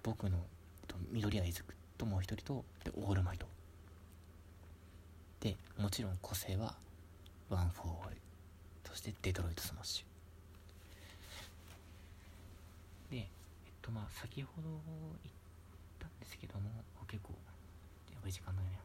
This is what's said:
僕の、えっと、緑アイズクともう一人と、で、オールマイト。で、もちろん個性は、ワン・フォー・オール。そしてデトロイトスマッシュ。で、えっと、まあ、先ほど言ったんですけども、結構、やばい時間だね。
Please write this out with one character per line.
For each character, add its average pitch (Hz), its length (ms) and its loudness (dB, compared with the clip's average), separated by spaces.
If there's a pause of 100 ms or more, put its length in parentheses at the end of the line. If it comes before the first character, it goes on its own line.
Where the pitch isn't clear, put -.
僕 110 260 6
の、 90 80 10
え 85 40 8 (420)
っ - 40 -12
と、 - 80 -4 (160)
緑 101 300 8
ア 87 40 8
イ 85 60 6
ズ - 120 0
ク - 120 -8 (220)
と - 80 4
も 98 140 6
う - 20 6
一 92 140 4
人 - 100 -4
と、 135 180 2 (200)
で、 - 120 2
オ 101 160 4
ー - 20 10
ル 92 100 10
マ 87 100 6
イ 87 40 0
ト。 - 80 0 (2000)
で、 101 160 6 (200)
も 104 120 8
ち 95 120 4
ろ 104 80 4
ん 92 120 4
個 - 120 -2
性 95 220 4
は、 110 200 6 (720)
ワ 90 140 8
ン・ 85 60 8
フ - 120 0
ォ - 40 -2
ー・ - 40 2
オ 82 140 0
ー - 60 -2
ル。 - 80 -2 (680)
そ - 120 -8
し - 60 -4
て 104 200 0
デ 92 100 6
ト 90 120 4
ロ 85 60 4
イ 82 60 0
ト - 80 0
ス - 100 0
マ - 80 -4
ッ - 40 -4
シ - 200 0 (3000)
ュ。 - 20 -2
で、 131 60 0
え 117 40 0
っ 98 40 -2 (560)
と、 117 100 -2
ま 113 100 0
あ、 95 60 -2 (120)
先 - 240 -2
ほ 160 180 -4
ど 156 80 0 (540)
言 - 80 -8
っ - 40 -14 (640)
た - 80 -2
ん - 20 -4 (100)
で - 60 -8
す - 120 -10
け - 100 -6
ど 101 120 -2
も、 101 100 4 (380)
結 101 160 0
構、 - 100 -4 (800)
や - 100 -8
ば 101 60 0
い 95 40 2
時 92 100 0
間 92 140 2
だ 95 60 6
ね。 92 240 2